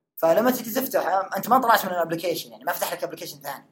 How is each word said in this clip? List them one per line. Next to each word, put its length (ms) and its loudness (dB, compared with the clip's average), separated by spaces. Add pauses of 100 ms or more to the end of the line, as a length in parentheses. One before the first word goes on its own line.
(220)
فلما 280 4
تجي 300 -4
تفتحه، 560 0
أنت 120 -6
ما 100 6
طلعت 280 4
من 60 -4
الابلكيشن، 600 -2
يعني، 120 -20
ما 80 -2
فتح 200 -4
لك 120 -6
ابلكيشن 360 -10
ثاني. 320 -12